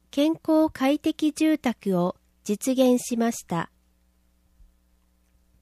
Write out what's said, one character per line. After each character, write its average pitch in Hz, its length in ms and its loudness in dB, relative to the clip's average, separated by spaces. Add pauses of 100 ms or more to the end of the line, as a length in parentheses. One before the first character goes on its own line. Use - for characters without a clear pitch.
(120)
健 302 220 0
康 311 360 2
快 277 300 0
適 - 320 -2
住 311 260 0
宅 196 400 -2
を 175 200 -2 (260)
実 208 300 -2
現 247 280 4
し - 140 -6
ま 233 160 0
し - 140 -12
た。 170 240 -4 (1900)